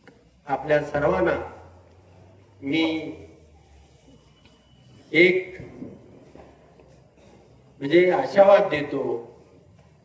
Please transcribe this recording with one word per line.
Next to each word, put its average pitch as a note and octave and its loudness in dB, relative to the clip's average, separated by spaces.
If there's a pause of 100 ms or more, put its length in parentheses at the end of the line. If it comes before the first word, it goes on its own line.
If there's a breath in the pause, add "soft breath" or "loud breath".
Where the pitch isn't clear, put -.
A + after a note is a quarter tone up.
(460)
आपल्या C#3+ -2
सर्वांना D#3 -2 (1300)
मी D3 -2 (2250)
एक F3+ 2 (2250)
म्हणजे E3+ 4
आशावाद G3 4
देतो C#3 -4 (880)